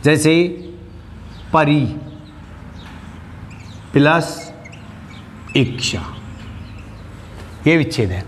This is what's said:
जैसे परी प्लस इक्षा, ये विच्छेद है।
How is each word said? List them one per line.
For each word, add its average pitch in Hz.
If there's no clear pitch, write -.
जैसे 156
परी 151
प्लस 156
इक्षा, -
ये 165
विच्छेद 110
है। 92